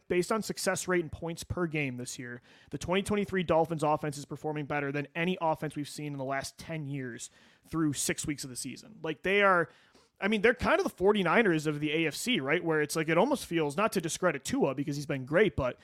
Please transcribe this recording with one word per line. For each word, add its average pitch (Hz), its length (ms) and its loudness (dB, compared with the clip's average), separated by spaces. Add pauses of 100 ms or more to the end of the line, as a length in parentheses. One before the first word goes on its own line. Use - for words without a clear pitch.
"Based 180 240 2
on 220 100 0
success - 460 -2
rate 180 140 2
and 156 100 -6
points 165 320 -8
per 180 240 -4
game 143 300 -2
this 123 200 -10
year, 123 240 -12 (300)
the 147 80 -8
twenty 190 240 0
twenty-three 190 400 0
Dolphins 160 400 2
offense 151 340 0
is 143 80 -10
performing 151 400 -6
better 143 260 -2
than 143 220 -4
any 175 280 0
offense 160 340 0
we've 147 120 -6
seen 147 260 -8
in 139 40 -8
the 135 60 -6
last 135 340 -6
ten 156 300 -8
years 131 420 -8 (400)
through 156 240 2
six - 320 -2
weeks 151 180 -6
of 139 60 -10
the 123 60 -12
season." - 480 -12
Like, 160 180 -6
they 196 220 4
are, 180 260 6 (500)
I 196 80 0
mean, 214 140 2
they're 233 140 4
kind 262 240 2
of 381 60 0
the 294 40 0
forty-niners 180 800 4
of 147 120 -2
the 151 120 -2
A 160 160 2
F 139 80 -4
C, 240 240 0
right? 147 240 0
Where 160 180 2
it's 147 140 -2
like, 160 140 -2
it 160 80 4
almost 247 280 2
feels, 151 320 0
not 214 140 2
to 185 100 0
discredit 160 420 -2
Tua 190 300 0
because 143 220 -4
he's 143 100 -6
been 139 200 -4
great, 170 300 4
but 127 280 -2